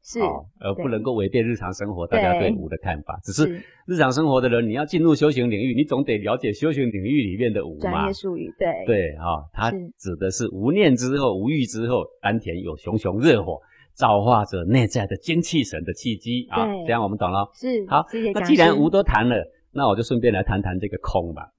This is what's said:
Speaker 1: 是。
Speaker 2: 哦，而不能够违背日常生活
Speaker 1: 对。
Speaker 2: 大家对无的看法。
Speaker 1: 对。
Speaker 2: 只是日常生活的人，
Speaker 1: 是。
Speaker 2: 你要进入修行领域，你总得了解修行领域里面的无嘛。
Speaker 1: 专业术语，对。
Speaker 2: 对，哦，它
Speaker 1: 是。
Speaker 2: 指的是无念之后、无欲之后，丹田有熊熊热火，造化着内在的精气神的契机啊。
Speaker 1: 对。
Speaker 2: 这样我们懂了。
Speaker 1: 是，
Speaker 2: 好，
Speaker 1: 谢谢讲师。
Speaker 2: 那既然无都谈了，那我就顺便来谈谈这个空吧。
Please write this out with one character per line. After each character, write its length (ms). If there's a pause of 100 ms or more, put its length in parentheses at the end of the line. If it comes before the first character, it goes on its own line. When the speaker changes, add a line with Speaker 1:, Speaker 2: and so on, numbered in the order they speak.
Speaker 1:
是。 180
Speaker 2:
哦， 260 (140)
而 120
不 160
能 140
够 120
违 140
背 140
日 140
常 180
生 180
活 140
Speaker 1:
对。 160
Speaker 2:
大 100
家 60
对 140
无 160
的 100
看 240
法。 220
Speaker 1:
对。 20
Speaker 2:
只 60
是 300 (260)
日 100
常 120
生 140
活 160
的 80
人， 140
Speaker 1:
是。 60
Speaker 2:
你 60
要 120
进 160
入 120
修 160
行 200
领 100
域， 140
你 80
总 220
得 140
了 180
解 160
修 200
行 120
领 180
域 220
里 120
面 160
的 140
无 80
嘛。 160
Speaker 1:
专 160
业 60
术 260
语， 180
对。 300
Speaker 2:
对， 300
哦， 360
它 180
Speaker 1:
是。 60 (220)
Speaker 2:
指 180
的 140
是 220
无 180
念 240
之 240
后、 180
无 140
欲 160
之 220
后， 160 (180)
丹 160
田 220
有 160
熊 200
熊 220
热 240
火， 160 (360)
造 280
化 220
着 180
内 240
在 220
的 80
精 260
气 220
神 180
的 100
契 240
机 340
啊。 140
Speaker 1:
对。 200
Speaker 2:
这 80
样 100
我 60
们 100
懂 100
了。 240
Speaker 1:
是， 360
Speaker 2:
好， 200
Speaker 1:
谢 140
谢 100
讲 20
师。 60
Speaker 2:
那 60
既 80
然 240
无 100
都 140
谈 260
了， 80 (360)
那 160
我 80
就 80
顺 160
便 120
来 80
谈 220
谈 160
这 80
个 120
空 360
吧。 240